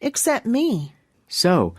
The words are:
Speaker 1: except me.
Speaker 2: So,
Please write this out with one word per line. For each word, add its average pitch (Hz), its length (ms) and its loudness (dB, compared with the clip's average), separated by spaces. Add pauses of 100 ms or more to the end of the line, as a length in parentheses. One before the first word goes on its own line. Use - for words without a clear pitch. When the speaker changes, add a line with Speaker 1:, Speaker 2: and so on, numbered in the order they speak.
Speaker 1:
except 285 440 -2
me. 233 480 -2 (360)
Speaker 2:
So, 147 500 2